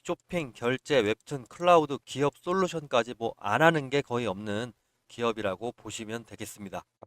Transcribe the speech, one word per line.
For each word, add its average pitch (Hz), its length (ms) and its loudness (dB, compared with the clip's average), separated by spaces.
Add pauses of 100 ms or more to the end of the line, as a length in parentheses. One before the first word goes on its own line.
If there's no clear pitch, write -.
쇼핑, 165 500 -6
결제, 127 460 0
웹툰, 117 500 0
클라우드, 160 560 4
기업 139 380 -2
솔루션까지 160 760 0
뭐 117 220 -4
안 110 240 0
하는 156 260 4
게 139 140 0
거의 120 240 -2
없는 104 460 -4 (340)
기업이라고 110 680 -4
보시면 110 480 -10
되겠습니다. 98 600 -12 (220)